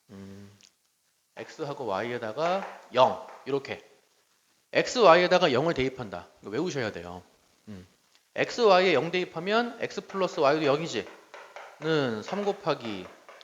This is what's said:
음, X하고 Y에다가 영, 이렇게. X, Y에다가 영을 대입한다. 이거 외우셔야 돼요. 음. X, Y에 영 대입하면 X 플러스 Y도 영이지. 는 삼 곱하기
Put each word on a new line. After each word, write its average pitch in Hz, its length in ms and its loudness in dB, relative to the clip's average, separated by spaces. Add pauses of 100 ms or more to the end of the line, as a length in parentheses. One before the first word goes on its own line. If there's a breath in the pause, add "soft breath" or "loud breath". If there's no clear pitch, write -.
음, 98 420 -18 (840)
X하고 143 480 -10
Y에다가 120 840 -4 (260)
영, 123 320 4 (200)
이렇게. 135 360 -4 (920)
X, 170 260 0
Y에다가 175 540 8
영을 156 200 2
대입한다. 123 540 -4 (140)
이거 107 80 -14
외우셔야 135 420 -2
돼요. 90 320 -12 (460)
음. 92 180 -16 (480)
X, - 260 -2
Y에 190 320 6
영 151 180 2
대입하면 196 680 -2
X - 280 -8
플러스 180 320 -4
Y도 151 260 4
영이지. 139 420 0 (720)
는 143 400 0
삼 196 240 -6
곱하기 127 600 -4 (380)